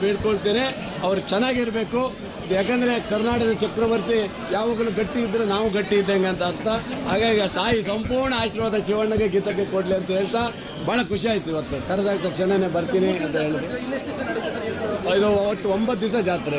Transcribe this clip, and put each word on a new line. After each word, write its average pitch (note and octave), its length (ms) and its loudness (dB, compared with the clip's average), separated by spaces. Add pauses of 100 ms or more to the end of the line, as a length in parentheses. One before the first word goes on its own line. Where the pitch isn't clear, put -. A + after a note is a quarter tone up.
ಬೇಡ್ಕೊಳ್ತೇನೆ. G#3 600 2 (420)
ಅವ್ರು F#3+ 140 0 (100)
ಚೆನ್ನಾಗಿರ್ಬೇಕು. A#3 720 0 (540)
ಯಾಕಂದ್ರೆ A#3+ 380 2 (160)
ಕರ್ನಾಟಕದ A3+ 420 2 (120)
ಚಕ್ರವರ್ತಿ A3 540 2 (360)
ಯಾವಾಗಲೂ A3+ 440 0
ಗಟ್ಟಿ A3 280 0
ಇದ್ರೆ A3 260 0
ನಾವು G#3 140 2 (100)
ಗಟ್ಟಿ G#3 240 2
ಇದ್ದಂಗೆ F#3+ 320 2
ಅಂತ F3 180 -2
ಅರ್ಥ. F3 180 -4 (420)
ಹಾಗಾಗಿ G#3+ 360 4
ಆ - 20 0 (100)
ತಾಯಿ A3+ 200 2 (120)
ಸಂಪೂರ್ಣ B3 420 0 (100)
ಆಶೀರ್ವಾದ G#3+ 440 0
ಶಿವಣ್ಣಗೆ, G#3+ 480 2
ಗೀತಕ್ಕೆ G3 380 0
ಕೊಡ್ಲಿ F#3 260 2
ಅಂತ F3+ 200 -4
ಹೇಳ್ತಾ G3+ 240 0 (460)
ಭಾಳ A3 100 2 (120)
ಖುಷಿ G3 220 0
ಆಯ್ತು. E3+ 220 -2
ಇವತ್ತು C#3+ 220 -4 (120)
ಕರೆದಾಗ G3 380 0
ತಕ್ಷಣನೇ F#3 500 2
ಬರ್ತೀನಿ F3+ 340 2 (160)
ಅಂತ D3+ 180 -2
ಹೇಳಿದ್ರು. D#3 240 -2 (1500)
ಇದು G#3 120 4 (200)
ಒಟ್ಟು G#3+ 260 -2
ಒಂಬತ್ತು A3+ 280 0
ದಿವಸ A3 120 0 (140)
ಜಾತ್ರೆ D3+ 280 -2